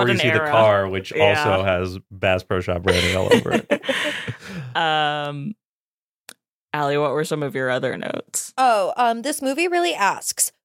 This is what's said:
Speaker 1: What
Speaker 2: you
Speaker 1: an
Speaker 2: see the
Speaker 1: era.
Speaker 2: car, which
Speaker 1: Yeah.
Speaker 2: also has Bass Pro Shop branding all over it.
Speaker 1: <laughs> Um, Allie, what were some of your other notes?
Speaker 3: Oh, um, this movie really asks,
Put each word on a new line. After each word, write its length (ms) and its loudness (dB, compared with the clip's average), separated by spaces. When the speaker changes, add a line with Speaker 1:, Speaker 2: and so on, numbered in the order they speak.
Speaker 1:
What 80 2
Speaker 2:
you 60 4
Speaker 1:
an 40 2
Speaker 2:
see 100 2
the 60 2
Speaker 1:
era. 160 0
Speaker 2:
car, 380 6
which 260 -4
Speaker 1:
Yeah. 320 4
Speaker 2:
also 160 2
has 360 0
Bass 320 0
Pro 180 -2
Shop 220 -2
branding 340 2
all 180 2
over 180 2
it. 300 -2
Speaker 1:
<laughs> 0 -
Um, 800 -2
Allie, 240 0
what 140 0
were 120 -2
some 180 -4
of 120 -6
your 160 -2
other 260 -2
notes? 640 -8
Speaker 3:
Oh, 400 2
um, 240 0
this 180 -4
movie 280 -2
really 260 0
asks, 580 -2